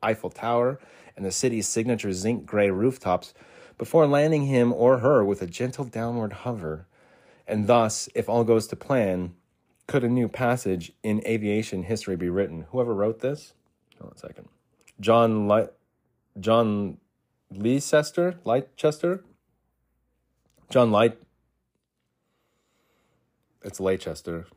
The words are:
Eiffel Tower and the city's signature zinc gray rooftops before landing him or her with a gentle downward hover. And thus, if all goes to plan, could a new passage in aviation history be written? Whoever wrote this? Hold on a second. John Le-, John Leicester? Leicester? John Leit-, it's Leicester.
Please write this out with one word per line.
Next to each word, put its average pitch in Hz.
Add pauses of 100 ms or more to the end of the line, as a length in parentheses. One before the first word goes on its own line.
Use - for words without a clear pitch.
Eiffel 107
Tower 120 (360)
and 98
the 92
city's 113
signature 113
zinc 104
gray 104
rooftops 95 (440)
before 151
landing 147
him 123
or 127
her 120
with 98
a 95
gentle 123
downward 117
hover. 90 (600)
And 104
thus, 117
if 113
all 117
goes 110
to -
plan, 92 (520)
could 131
a 117
new 123
passage 110 (100)
in 107
aviation 104
history 101
be 87
written? 82
Whoever 120
wrote 107
this? 143 (440)
Hold -
on -
a -
second. - (520)
John 113
Le-, 104 (720)
John 104 (520)
Leicester? 147
Leicester? 151 (1400)
John 120
Leit-, 113 (2500)
it's 98
Leicester. 87 (100)